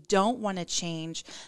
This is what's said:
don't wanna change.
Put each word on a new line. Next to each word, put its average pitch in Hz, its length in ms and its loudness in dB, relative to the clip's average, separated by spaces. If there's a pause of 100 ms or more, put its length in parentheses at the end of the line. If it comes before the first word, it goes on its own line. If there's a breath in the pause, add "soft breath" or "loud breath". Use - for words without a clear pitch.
don't 208 320 4
wanna 190 260 -2
change. 165 600 -4 (220 loud breath)